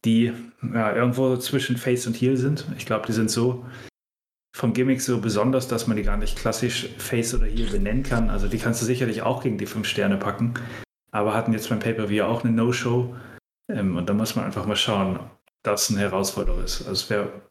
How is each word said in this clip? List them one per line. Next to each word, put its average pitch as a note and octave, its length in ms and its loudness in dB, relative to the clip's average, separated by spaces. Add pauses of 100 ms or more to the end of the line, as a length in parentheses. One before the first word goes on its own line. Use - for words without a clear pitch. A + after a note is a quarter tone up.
die, A#2 260 6 (440)
ja, A2 200 2
irgendwo B2+ 440 2
zwischen B2+ 400 -2
Face B2 280 0
und A2+ 140 -2
Heel C3 160 4
sind. C#3 300 0 (100)
Ich - 80 -10
glaub, A2 220 -2
die A2+ 80 0
sind A2 160 2
so B2 340 0 (880)
vom A#2 200 0
Gimmick B2+ 260 2
so A#2 220 0
besonders, A2+ 460 2
dass A2+ 180 -2
man A2 100 2
die G#2+ 60 -2
gar G2+ 160 2
nicht G#2+ 180 0
klassisch - 640 -2
Face A#2 340 -2
oder A2 140 4
Heel G#2+ 240 0
benennen G#2 320 2
kann. A2+ 260 2
Also G#2 180 2
die G#2+ 120 0
kannst A#2 240 0
du - 20 -2
sicherlich A2+ 380 0
auch B2 200 0
gegen A2 140 0
die G2+ 80 -4
fünf G#2 240 -4
Sterne G2 300 0
packen, A#2 340 -2 (600)
aber G#2+ 200 0
hatten A2 220 2
jetzt G#2+ 160 -4
beim A2 80 0
Pay-Per-View G#2+ 460 0
auch A2+ 200 0
eine A2+ 80 2
No-Show. A#2+ 640 0 (560)
Ähm, G2 240 0
und F2 100 -2
da G2+ 60 0
muss G#2+ 240 0
man G#2+ 80 -2
einfach G2 220 -4
mal G#2 100 0
schauen, F#2+ 400 2
ob - 140 -10 (320)
das G#2 260 0
ein G#2+ 80 2
Herausforderer G2 640 0
ist. - 180 -4
Also - 120 -8
es - 160 -4
wäre G#2 320 -2 (100)